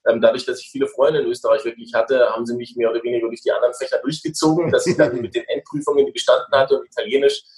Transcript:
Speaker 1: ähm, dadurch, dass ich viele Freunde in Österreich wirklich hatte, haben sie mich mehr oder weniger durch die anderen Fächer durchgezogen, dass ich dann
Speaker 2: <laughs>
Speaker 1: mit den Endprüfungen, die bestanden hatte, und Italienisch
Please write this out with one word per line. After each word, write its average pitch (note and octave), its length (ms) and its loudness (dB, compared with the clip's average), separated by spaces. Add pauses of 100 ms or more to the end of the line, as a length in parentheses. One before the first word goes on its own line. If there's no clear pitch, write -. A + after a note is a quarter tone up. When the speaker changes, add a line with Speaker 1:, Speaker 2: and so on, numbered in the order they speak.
Speaker 1:
ähm, A2+ 120 4
dadurch, A#2 260 2
dass B2 160 -6
ich - 100 -20
viele C3+ 160 -2
Freunde C#3 320 0
in B2 80 -2
Österreich A2+ 360 0
wirklich A#2 300 -10
hatte, A#2+ 380 2
haben A#2 160 -6
sie A#2+ 80 -4
mich A#2+ 200 -10
mehr A#2 140 2
oder A#2 140 -4
weniger A#2 240 -2
durch A#2 140 -10
die - 100 -2
anderen B2 240 0
Fächer - 260 -4
durchgezogen, D#3 680 -2
dass - 160 2
ich F3+ 100 0
dann C3 240 2
Speaker 2:
<laughs> - 0 -
Speaker 1:
mit - 140 -6
den A#2 120 -4
Endprüfungen, C#3+ 600 0
die - 40 -6
bestanden - 420 0
hatte, C3+ 260 4
und - 80 -14
Italienisch C3+ 560 0 (140)